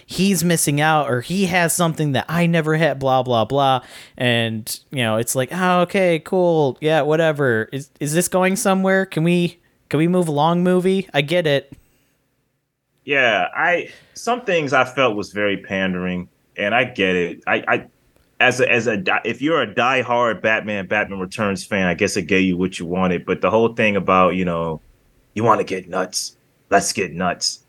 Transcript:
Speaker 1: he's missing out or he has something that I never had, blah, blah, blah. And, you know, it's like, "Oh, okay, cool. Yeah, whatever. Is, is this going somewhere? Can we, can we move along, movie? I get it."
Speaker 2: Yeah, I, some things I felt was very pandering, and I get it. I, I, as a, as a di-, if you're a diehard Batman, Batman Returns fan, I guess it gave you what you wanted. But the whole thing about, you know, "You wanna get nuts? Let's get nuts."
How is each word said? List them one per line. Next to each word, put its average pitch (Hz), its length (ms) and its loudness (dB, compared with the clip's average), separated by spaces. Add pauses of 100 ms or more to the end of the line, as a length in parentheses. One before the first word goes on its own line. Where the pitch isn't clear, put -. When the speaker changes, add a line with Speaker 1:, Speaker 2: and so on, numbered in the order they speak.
Speaker 1:
he's 185 400 0
missing 165 380 2
out 156 260 2
or 120 140 0
he 190 240 -2
has 170 260 0
something 156 400 0
that 117 160 0
I 170 160 0
never 160 320 2
had, 147 220 0
blah, 131 240 2
blah, 117 240 2
blah. 135 340 2 (380)
And, 117 600 0 (120)
you 135 120 -4
know, 110 140 0
it's 117 180 -2
like, 131 160 -2
"Oh, 180 320 0
okay, 175 360 2
cool. 160 640 2
Yeah, 151 200 2
whatever. 147 680 2
Is, 139 160 -8 (120)
is 151 120 -4
this 175 160 0
going 185 280 0
somewhere? 190 500 2
Can 160 180 -2
we, 175 340 0 (300)
can - 80 -2
we 160 120 2
move 180 200 0
along, 160 340 2
movie? 185 520 2
I 143 80 2
get 165 240 0
it." 139 260 0 (1300)
Speaker 2:
Yeah, 120 500 2
I, 160 360 -2 (240)
some 240 260 -4
things 165 320 -2
I 131 120 4
felt 127 320 0
was 101 140 -6
very 104 280 0
pandering, 90 680 -4 (280)
and 101 180 -2
I 127 100 4
get 95 300 -2
it. 87 320 -4
I, 110 220 -2
I, 120 180 -2 (540)
as 123 200 2
a, 127 80 2
as 117 200 0
a 113 80 -2
di-, 98 280 -2
if 113 160 -6
you're 147 220 0
a 107 100 -6
diehard 120 680 0
Batman, 104 460 -2
Batman 98 320 -2
Returns 95 440 -4
fan, 95 220 0
I 87 80 2
guess 95 220 0
it 98 60 -2
gave 95 220 2
you 92 120 0
what 92 240 -4
you 87 60 -8
wanted. 90 380 0
But 92 180 -2
the 92 80 2
whole 113 240 2
thing 107 200 2
about, 92 360 4
you 90 140 -2
know, 82 360 -4 (540)
"You 107 100 -4
wanna 104 180 2
get 92 260 -8
nuts? - 480 -6 (320)
Let's 98 240 2
get 92 200 -4
nuts." 87 560 -4